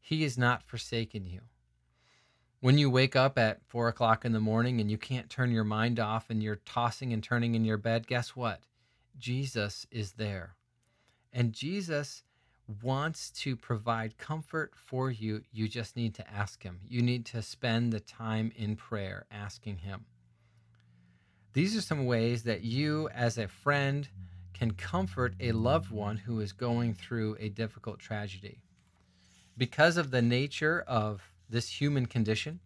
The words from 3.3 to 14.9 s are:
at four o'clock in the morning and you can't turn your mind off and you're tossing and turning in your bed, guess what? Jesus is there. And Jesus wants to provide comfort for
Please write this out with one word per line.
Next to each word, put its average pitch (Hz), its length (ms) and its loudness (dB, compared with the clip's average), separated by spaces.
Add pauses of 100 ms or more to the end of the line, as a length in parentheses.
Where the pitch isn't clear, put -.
at 110 260 2
four 120 220 -2
o'clock 113 380 2
in 120 80 2
the 110 80 2
morning 113 400 2
and 104 100 2
you 107 80 0
can't - 320 -6
turn 123 220 2
your 113 120 4
mind 110 360 2
off 110 280 0
and 110 140 -2
you're 107 140 -2
tossing 120 560 -2
and 110 100 0
turning 117 320 2
in 113 100 4
your 110 140 2
bed, 117 300 0
guess 120 260 -2
what? 113 300 -4 (520)
Jesus 123 760 -4
is 104 220 -6
there. 95 420 -6 (760)
And 123 200 0
Jesus 160 720 -6 (580)
wants 135 480 -2
to - 260 -4
provide 113 600 -4
comfort 156 560 -6
for 131 360 -4